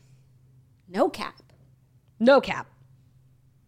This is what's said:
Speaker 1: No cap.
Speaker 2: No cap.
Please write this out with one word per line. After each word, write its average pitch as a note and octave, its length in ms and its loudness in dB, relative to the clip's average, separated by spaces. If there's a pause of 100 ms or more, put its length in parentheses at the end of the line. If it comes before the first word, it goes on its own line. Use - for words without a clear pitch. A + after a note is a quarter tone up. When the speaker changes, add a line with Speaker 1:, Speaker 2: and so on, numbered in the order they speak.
(880)
Speaker 1:
No A3 220 -2
cap. - 320 -12 (800)
Speaker 2:
No C4 200 4
cap. C#3+ 280 -6 (1000)